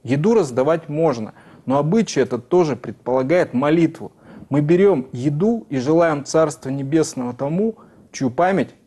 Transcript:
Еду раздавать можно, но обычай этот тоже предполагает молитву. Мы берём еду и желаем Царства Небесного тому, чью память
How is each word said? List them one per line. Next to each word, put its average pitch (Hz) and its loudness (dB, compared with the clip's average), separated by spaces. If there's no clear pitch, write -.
Еду 151 0
раздавать 151 0
можно, 147 -2
но 135 0
обычай 156 0
этот 123 -4
тоже 165 2
предполагает 131 -2
молитву. 151 0
Мы 143 2
берём 170 2
еду 156 -2
и 139 -4
желаем 151 0
Царства 151 -2
Небесного 135 -2
тому, 180 -4
чью 135 -4
память 170 0